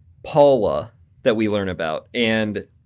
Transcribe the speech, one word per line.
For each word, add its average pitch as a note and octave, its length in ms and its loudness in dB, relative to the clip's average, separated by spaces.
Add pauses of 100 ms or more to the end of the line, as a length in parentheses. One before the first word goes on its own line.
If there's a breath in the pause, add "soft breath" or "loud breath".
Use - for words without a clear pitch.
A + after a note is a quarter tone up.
(260)
Paula, A2+ 680 2 (320)
that A2+ 140 2
we A2 100 0
learn G2+ 220 -2
about. D#2+ 440 -6
And A2 520 -2 (200)